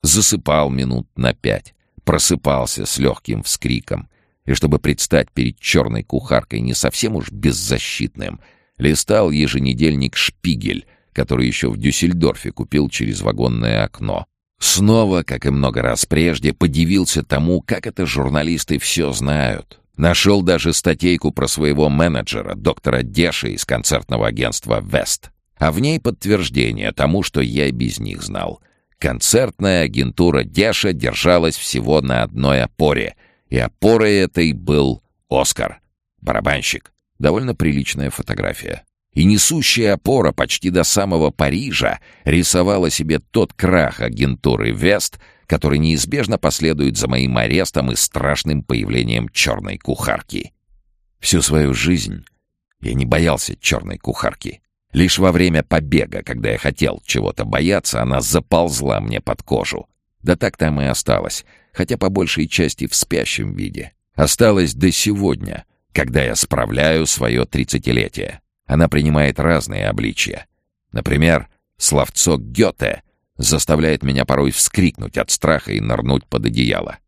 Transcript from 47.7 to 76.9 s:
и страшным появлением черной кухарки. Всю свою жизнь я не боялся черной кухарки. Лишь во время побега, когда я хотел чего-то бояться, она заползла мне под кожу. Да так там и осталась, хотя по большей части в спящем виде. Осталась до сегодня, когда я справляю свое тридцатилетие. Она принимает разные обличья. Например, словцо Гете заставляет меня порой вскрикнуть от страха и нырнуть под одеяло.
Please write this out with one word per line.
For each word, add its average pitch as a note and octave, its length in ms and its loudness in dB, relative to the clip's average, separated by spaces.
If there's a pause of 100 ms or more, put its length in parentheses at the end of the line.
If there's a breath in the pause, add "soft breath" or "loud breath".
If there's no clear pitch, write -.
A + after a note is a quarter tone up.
и - 40 -4
страшным C#2+ 680 -2
появлением A1+ 680 -2
черной G1+ 480 -4
кухарки. - 760 -6 (680)
Всю E2 240 2
свою C#2+ 320 2
жизнь B1+ 500 -2 (560)
я A#1 140 -4
не C2+ 100 0
боялся D#2 500 0
черной G1+ 440 -4
кухарки. - 640 -6 (320)
Лишь F2+ 260 2
во F#2 120 6
время E2+ 300 4
побега, C#2+ 600 0
когда A1 260 -6
я A1 80 -2
хотел C#2 480 -2
чего-то A1 400 -4
бояться, C#2+ 560 0
она B1+ 200 0
заползла C#2+ 760 0
мне G#1+ 220 -6
под - 220 -6
кожу. G1+ 440 -4 (340)
Да F2 140 2
так G2 220 -4
там D2 240 0
и C#2 40 0
осталась, G1+ 600 -2 (260 soft breath)
хотя - 260 -4
по F#2+ 120 0
большей F2+ 380 0
части C#2+ 400 0
в - 80 -4
спящем G#1 580 -2
виде. G1+ 380 -8 (240)
Осталась F2+ 580 4
до F2 180 4
сегодня, G2 720 -2 (260)
когда C2+ 320 0
я A1+ 120 -2
справляю D2 720 0
свое B1 400 0
тридцатилетие. A#1+ 920 -2 (260)
Она D#2 220 4
принимает D2+ 540 2
разные G1+ 480 0
обличья. G1+ 580 -4 (460)
Например, C#2+ 560 2 (280)
словцо D2 600 2
Гете A#1+ 640 -2 (320)
заставляет D#2 680 0
меня C2+ 220 0
порой C2+ 260 2
вскрикнуть - 640 0
от - 140 -2
страха D2+ 420 0
и G#1 80 -2
нырнуть A#1 440 0
под A1 200 -4
одеяло. G#1+ 520 0 (100)